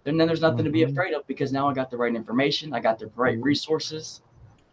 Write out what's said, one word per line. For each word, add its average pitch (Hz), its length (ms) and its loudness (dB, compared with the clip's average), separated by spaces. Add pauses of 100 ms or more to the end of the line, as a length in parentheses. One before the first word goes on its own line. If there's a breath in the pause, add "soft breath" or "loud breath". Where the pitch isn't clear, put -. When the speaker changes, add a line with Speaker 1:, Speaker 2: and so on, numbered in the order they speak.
Speaker 1:
And 156 140 2
then 165 80 6
there's 160 140 0
nothing 156 240 4
to 147 60 0
be 160 100 4
Speaker 2:
Mm-hmm. 139 100 4
Speaker 1:
afraid 170 220 -2
of 147 140 -4
because 135 240 -4
now 135 180 0
I 135 40 2
got 131 180 -4
the 120 60 -6
right 117 180 0
information, 135 580 -2
I 120 60 -4
got 113 200 2
the 110 160 -12
right 120 200 0
Speaker 2:
Mm-hmm. 113 80 -4
Speaker 1:
resources. 156 800 -2 (520)